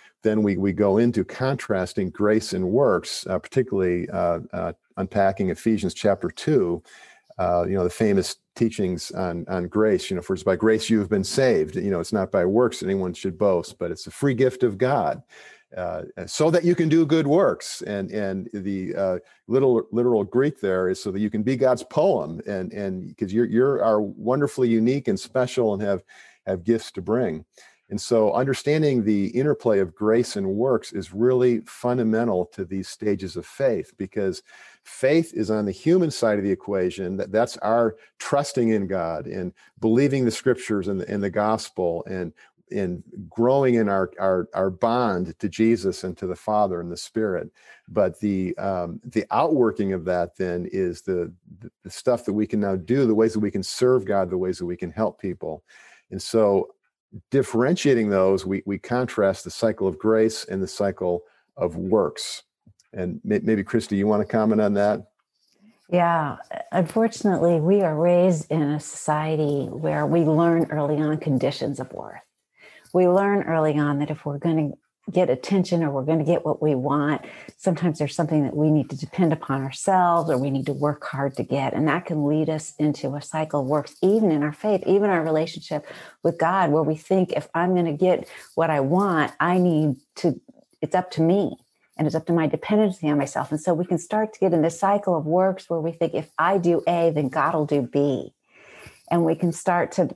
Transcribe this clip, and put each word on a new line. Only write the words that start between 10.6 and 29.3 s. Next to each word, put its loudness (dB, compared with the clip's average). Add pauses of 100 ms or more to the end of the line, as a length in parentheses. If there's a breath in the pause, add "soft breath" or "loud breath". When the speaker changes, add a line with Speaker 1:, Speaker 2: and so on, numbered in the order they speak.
Speaker 1:
you 4
have 0
been 0
saved." 2
You -2
know, 0
"It's -6
not -2
by 2
works 2
that -6
anyone -2
should -8
boast, 0
but -6
it's -10
a -14
free -2
gift 2
of 0
God, 0 (520 loud breath)
uh, -6 (240)
so 0
that 2
you 4
can 0
do 4
good 2
works." 2
And, -6
and -4
the, -6
uh, 0 (280 soft breath)
literal, 2
literal 2
Greek 0
there 0
is -4
so -4
that -4
you -2
can -4
be 0
God's 2
poem, 0
and, -6
and -8
'cause -4
you're, 2
you're, 2
are 4
wonderfully 0
unique 2
and 0
special -2
and -4
have, -2 (440 loud breath)
have -4
gifts 0
to -10
bring. -2 (420 soft breath)
And -6
so 2
understanding 2
the 2
interplay 2